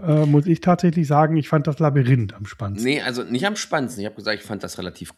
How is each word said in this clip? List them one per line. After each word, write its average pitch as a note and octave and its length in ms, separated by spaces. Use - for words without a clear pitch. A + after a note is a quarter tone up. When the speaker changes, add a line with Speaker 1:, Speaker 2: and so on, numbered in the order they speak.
Speaker 1:
äh, D3+ 220
muss D3 220
ich E3 120
tatsächlich E3+ 480
sagen, D#3 300
ich D3 100
fand D3+ 200
das D3 120
Labyrinth C3 540
am G2 120
spannendsten. G#2 460
Speaker 2:
Nee, C#3+ 100
also A#2+ 220
nicht B2 220
am G#3 100
spannendsten. C3 460
Ich G#2 60
hab G#2+ 80
gesagt, G#2+ 240
ich - 60
fand G2 180
das - 160
relativ - 380